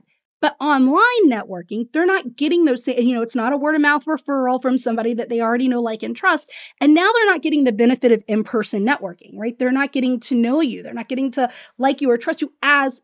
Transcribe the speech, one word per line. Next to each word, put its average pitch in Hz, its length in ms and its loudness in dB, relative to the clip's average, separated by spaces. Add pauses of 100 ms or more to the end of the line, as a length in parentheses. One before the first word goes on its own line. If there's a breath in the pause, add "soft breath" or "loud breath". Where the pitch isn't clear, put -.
(460)
But 302 160 -2
online 302 640 2
networking, 208 640 -4
they're 330 140 0
not 359 300 0
getting 330 300 2
those 254 200 0
sa-, 262 60 -2
you 247 240 2
know, 226 80 -2
it's 226 100 -8
not 233 180 -2
a 285 60 -2
word 285 160 0
of 294 80 2
mouth 294 240 0
referral 262 560 -2
from 262 160 0
somebody 226 380 -2
that 226 120 -6
they 233 140 -4
already 240 260 0
know, 240 140 0
like, 220 220 -6
and 233 120 -8
trust. 339 360 -2 (280 loud breath)
And 294 140 4
now 359 180 4
they're 453 140 2
not 349 160 2
getting 294 220 0
the 247 80 4
benefit 233 400 2
of 214 160 2
in-person 214 580 -2
networking, 196 540 -4
right? 233 180 -6
They're 254 140 0
not 277 200 -2
getting 254 280 0
to 254 160 -4
know 240 260 2
you. 196 220 -2
They're 233 100 -14
not 233 160 -12
getting 254 220 -4
to 247 180 -2 (300 loud breath)
like 269 200 0
you 269 120 2
or 233 80 2
trust 311 240 -4
you - 180 -10
as 269 420 0